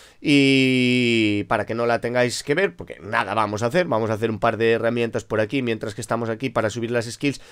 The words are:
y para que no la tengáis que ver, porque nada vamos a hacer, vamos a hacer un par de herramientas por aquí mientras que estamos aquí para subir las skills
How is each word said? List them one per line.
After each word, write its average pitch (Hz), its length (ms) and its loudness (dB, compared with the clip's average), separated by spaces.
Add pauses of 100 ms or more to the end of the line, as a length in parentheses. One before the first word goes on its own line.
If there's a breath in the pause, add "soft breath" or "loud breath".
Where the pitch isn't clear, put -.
(200 soft breath)
y 127 1200 4
para 104 220 -2
que 113 80 -6
no 117 120 0
la 117 140 0
tengáis 120 420 0
que 147 120 -2
ver, 175 200 0
porque - 260 -16
nada 104 340 -4
vamos 107 280 0
a 120 40 0
hacer, 170 200 0
vamos 113 240 0
a 110 40 0
hacer 113 160 -2
un 107 100 -6
par 113 160 0
de 113 160 4
herramientas 113 500 -2
por 110 180 -2
aquí 117 220 -2
mientras 113 320 -4
que - 60 -12
estamos 117 280 -4
aquí 113 220 -4
para 110 200 0
subir 117 200 -6
las 120 140 0
skills 127 360 -4 (120)